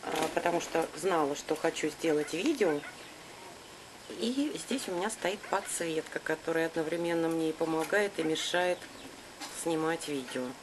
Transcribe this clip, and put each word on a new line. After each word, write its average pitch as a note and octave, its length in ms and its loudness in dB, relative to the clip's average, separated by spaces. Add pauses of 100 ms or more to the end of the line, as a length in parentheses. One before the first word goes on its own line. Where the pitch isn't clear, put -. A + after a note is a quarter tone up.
а, F#3 60 -4 (240)
потому E3+ 280 4
что D#3+ 340 0
знала, D#3 400 4
что - 200 0
хочу D#3+ 340 0
сделать D3+ 440 2
видео. G3 460 4 (1300)
И C4+ 420 2 (140)
здесь B3+ 220 0
у G3 40 -2
меня F3+ 180 0
стоит G3+ 320 -2
подсветка, E3 800 -2
которая E3 480 0
одновременно E3 600 2
мне E3 220 2
и D#3 40 -2
помогает, E3 640 2
и D#3+ 60 0
мешает F3 540 2 (840)
снимать E3 460 0
видео. C3 360 -2 (200)